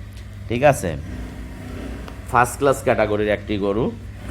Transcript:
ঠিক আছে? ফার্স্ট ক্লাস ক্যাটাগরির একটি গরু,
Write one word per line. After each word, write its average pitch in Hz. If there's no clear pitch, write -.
ঠিক 120
আছে? 135
ফার্স্ট 123
ক্লাস 139
ক্যাটাগরির 107
একটি 101
গরু, 101